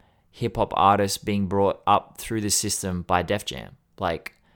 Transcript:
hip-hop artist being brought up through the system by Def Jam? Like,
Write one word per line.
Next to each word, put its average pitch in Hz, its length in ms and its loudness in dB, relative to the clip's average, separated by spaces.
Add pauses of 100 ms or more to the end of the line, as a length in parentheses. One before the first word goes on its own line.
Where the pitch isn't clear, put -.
(300)
hip-hop - 460 -4
artist 101 480 2
being 101 220 0
brought 98 400 0
up - 320 2
through 110 240 -4
the 104 80 -2
system 95 500 -2
by 90 220 0
Def 101 240 -2
Jam? 64 300 -12 (220)
Like, 87 360 -4 (220)